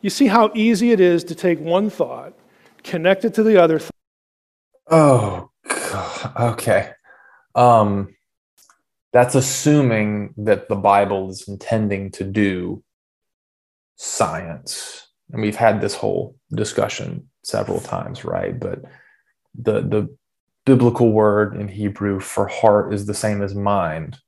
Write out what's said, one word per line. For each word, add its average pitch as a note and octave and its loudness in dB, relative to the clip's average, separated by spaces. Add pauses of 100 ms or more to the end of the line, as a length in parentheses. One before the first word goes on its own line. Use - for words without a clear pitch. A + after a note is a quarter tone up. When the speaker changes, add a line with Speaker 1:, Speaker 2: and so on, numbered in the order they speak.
Speaker 1:
You G3+ -2
see - 2
how G#3+ 4
easy A3+ 2
it A3+ 4
is F3 4
to E3+ -10
take E3+ 0
one F3+ 0
thought, B2+ -6 (500)
connect F#3 0
it A3+ 0
to A3 2
the G#3+ 8
other D#3+ 4
th- - -8 (960)
Speaker 2:
Oh, A#2+ 4 (180)
God. - -8 (200)
Okay. G2+ 0 (640)
Um, G#2+ 4 (1000)
that's B2+ 4
assuming A#2 0
that G#2 0
the G#2 -2
Bible G2 2
is F#2+ -16
intending G2+ -4
to - -10
do F#2+ -2 (1120)
science. - -8 (240)
And G#2 -8
we've G#2+ -4
had A2+ 2
this G2+ -4
whole - -6 (160)
discussion - -6 (140)
several G1+ -4
times, G1+ -10
right? G1+ -6
But - -8 (720)
the, G#2+ -2
the G#2 -4 (480)
biblical A#2+ 4
word G#2+ 2
in G2+ -8
Hebrew G2+ -6
for - -6
heart G#2 2
is G2+ -6
the G#2 -6
same G#2 -4
as G2 -6
mind G2 -4